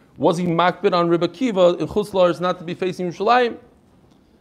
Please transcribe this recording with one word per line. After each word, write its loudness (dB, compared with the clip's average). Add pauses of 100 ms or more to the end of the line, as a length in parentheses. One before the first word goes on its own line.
(200)
Was 2
he -2
makbid 0
on 2
Rebbe 2
Kiva 2
in -4
Chutz -4
La'aretz 2
not -2
to -16
be -8
facing -6
Yerushalayim? 0 (840)